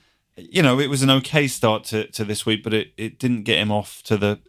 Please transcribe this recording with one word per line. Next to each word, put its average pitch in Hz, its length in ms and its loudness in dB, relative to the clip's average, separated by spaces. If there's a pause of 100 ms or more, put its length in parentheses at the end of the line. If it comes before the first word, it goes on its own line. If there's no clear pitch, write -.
(360)
You 175 260 -2
know, 135 180 4
it 143 80 0
was 135 140 -2
an 135 80 4
okay 135 380 2
start 110 380 0
to, 107 260 -4
to 113 120 -6
this 104 220 -6
week, 110 160 0
but 107 100 -4
it, - 240 -2
it 107 220 -10
didn't 123 240 0
get 104 160 2
him 104 120 0
off 104 340 -4
to 110 120 0
the, 104 220 0 (100)